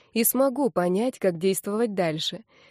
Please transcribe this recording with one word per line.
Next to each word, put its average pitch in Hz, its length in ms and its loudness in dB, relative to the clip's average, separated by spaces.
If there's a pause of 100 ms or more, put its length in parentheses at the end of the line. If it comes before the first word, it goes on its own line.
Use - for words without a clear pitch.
(120)
и 226 100 2
смогу 254 480 2
понять, 185 480 0
как 180 200 0
действовать 202 560 -2
дальше. 165 500 -2 (260)